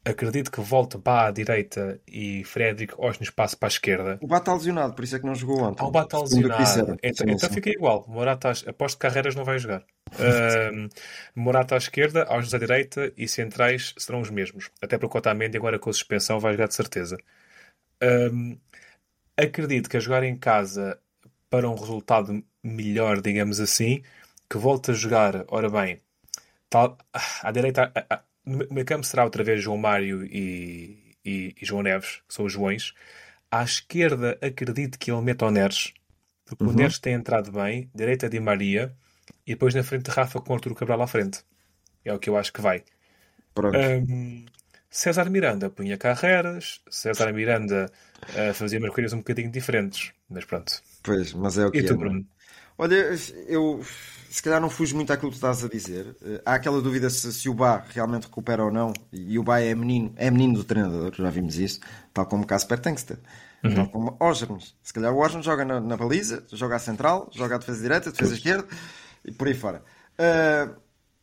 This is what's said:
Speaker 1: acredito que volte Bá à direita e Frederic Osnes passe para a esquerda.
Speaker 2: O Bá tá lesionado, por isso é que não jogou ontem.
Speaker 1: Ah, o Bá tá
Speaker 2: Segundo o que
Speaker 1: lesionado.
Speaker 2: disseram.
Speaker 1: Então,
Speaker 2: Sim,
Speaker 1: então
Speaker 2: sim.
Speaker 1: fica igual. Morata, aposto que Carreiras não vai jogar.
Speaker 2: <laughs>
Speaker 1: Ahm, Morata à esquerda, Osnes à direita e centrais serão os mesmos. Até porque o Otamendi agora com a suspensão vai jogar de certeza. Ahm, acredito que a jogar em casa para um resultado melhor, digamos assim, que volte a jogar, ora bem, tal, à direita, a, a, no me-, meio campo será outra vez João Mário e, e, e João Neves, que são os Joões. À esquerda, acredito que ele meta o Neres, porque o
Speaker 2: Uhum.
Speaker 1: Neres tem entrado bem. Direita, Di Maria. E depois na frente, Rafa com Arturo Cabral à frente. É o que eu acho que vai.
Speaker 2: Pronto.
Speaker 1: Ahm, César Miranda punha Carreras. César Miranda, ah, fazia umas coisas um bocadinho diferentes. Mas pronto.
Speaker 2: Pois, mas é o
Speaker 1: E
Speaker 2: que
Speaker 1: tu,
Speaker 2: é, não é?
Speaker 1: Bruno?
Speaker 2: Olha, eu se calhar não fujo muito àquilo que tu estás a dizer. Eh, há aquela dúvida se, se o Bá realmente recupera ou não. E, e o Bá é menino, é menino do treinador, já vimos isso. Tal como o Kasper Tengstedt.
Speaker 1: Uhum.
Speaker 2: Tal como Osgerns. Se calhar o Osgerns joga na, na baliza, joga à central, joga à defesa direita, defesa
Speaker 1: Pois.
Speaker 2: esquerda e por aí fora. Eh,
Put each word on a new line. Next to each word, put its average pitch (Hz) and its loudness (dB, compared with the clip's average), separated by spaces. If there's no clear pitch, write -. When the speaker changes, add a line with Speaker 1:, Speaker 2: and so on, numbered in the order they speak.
Speaker 1:
acredito 117 -2
que 113 -6
volte 123 2
Bá 117 4
à 107 0
direita 104 -2
e 101 -8
Frederic 110 -2
Osnes 117 -2
passe - 0
para 110 0
a - 2
esquerda. 95 -2
Speaker 2:
O 151 -10
Bá 170 4
tá 180 0
lesionado, 165 -2
por 120 -10
isso 123 -6
é 127 -4
que 131 -8
não 135 -2
jogou 127 0
ontem. 107 -2
Speaker 1:
Ah, 139 0
o 139 -4
Bá 156 4
tá 156 -4
Speaker 2:
Segundo 127 8
o 123 2
que 110 2
Speaker 1:
lesionado. - 6
Speaker 2:
disseram. 104 4
Speaker 1:
Então, 123 0
Speaker 2:
Sim, 104 4
Speaker 1:
então 98 2
Speaker 2:
sim. - -4
Speaker 1:
fica 202 -2
igual. 127 2
Morata, 123 0
aposto 135 -4
que - -14
Carreiras 135 0
não 139 -4
vai 131 0
jogar. 104 -6
Speaker 2:
<laughs> - -12
Speaker 1:
Ahm, 113 2
Morata 127 2
à - 6
esquerda, 151 2
Osnes 120 -2
à 123 2
direita 131 0
e 113 -6
centrais 123 0
serão 120 -6
os 107 -6
mesmos. 101 -6
Até 107 -2
porque 117 -2
o - 0
Otamendi 110 0
agora 110 -2
com - -6
a 107 0
suspensão 107 0
vai 107 2
jogar 107 2
de - -4
certeza. 90 -4
Ahm, 120 2
acredito 151 0
que 127 0
a - 2
jogar 127 2
em 127 -2
casa 101 0
para 123 2
um 113 -2
resultado 107 0
melhor, 110 0
digamos 104 0
assim, 113 2
que - -4
volte 127 2
a - 4
jogar, 107 4
ora 110 0
bem, 98 0
tal, 123 6
à 110 -2
direita, 127 2
a, - -2
a, - -12
no 131 -4
me-, 147 -4
meio 131 -2
campo 147 -2
será 127 2
outra 110 0
vez 107 2
João 104 -2
Mário 98 0
e, 90 -10
e, 95 -6
e - -8
João 101 -2
Neves, 95 -2
que - -18
são 104 -2
os 98 -2
Joões. 104 -2
À 113 2
esquerda, 127 0
acredito 131 -4
que - -4
ele 117 0
meta 120 2
o 110 6
Neres, - 2
porque 107 0
o - -2
Speaker 2:
Uhum. - -
Speaker 1:
Neres 139 4
tem 127 -2
entrado 113 0
bem. 107 -4
Direita, 120 0
Di 113 -4
Maria. 104 0
E 127 -4
depois 127 2
na 131 2
frente, 127 -6
Rafa 127 0
com - -4
Arturo 120 -4
Cabral 117 0
à 123 0
frente. 101 -2
É 104 -4
o 98 -4
que - -6
eu 104 2
acho 101 -2
que - -10
vai. 92 0
Speaker 2:
Pronto. 107 2
Speaker 1:
Ahm, 123 -2
César 175 0
Miranda 117 2
punha 98 -6
Carreras. 175 0
César 110 0
Miranda, 107 0
ah, 104 0
fazia 107 -4
umas 107 -4
coisas 117 -2
um 117 -4
bocadinho 117 -4
diferentes. 117 -2
Mas 90 -12
pronto. - -6
Speaker 2:
Pois, 95 0
mas 95 0
é 104 6
o 98 2
Speaker 1:
E - 4
Speaker 2:
que - 4
Speaker 1:
tu, 92 4
Speaker 2:
é, - 2
não 98 -2
é? - -2
Speaker 1:
Bruno? 95 -4
Speaker 2:
Olha, 170 2
eu 156 0
se - -8
calhar 160 4
não 165 0
fujo 147 -2
muito 147 0
àquilo 139 -2
que 127 -12
tu - -14
estás 123 0
a 117 -4
dizer. 95 -8
Eh, 104 -10
há 127 4
aquela 139 0
dúvida 127 0
se, 120 -4
se - -6
o 131 -2
Bá 113 2
realmente 117 -2
recupera 113 -2
ou 104 2
não. 113 0
E, 92 -8
e 113 2
o 117 0
Bá 120 4
é 113 2
menino, 117 0
é 127 2
menino 131 6
do 104 -2
treinador, 92 0
já 92 0
vimos 82 -4
isso. 98 -2
Tal 95 0
como 104 0
o 214 -6
Kasper 120 0
Tengstedt. 139 -6
Speaker 1:
Uhum. 110 2
Speaker 2:
Tal 95 2
como 117 -4
Osgerns. 123 -2
Se - -16
calhar 113 0
o 135 2
Osgerns 156 2
joga 147 2
na, 131 -2
na 117 -2
baliza, 120 -2
joga 117 -4
à 117 0
central, 143 0
joga 123 -2
à - 0
defesa 120 -8
direita, 151 0
defesa - 0
Speaker 1:
Pois. 117 -4
Speaker 2:
esquerda 190 0
e - -14
por 135 -2
aí 139 2
fora. 104 -6
Eh, 160 4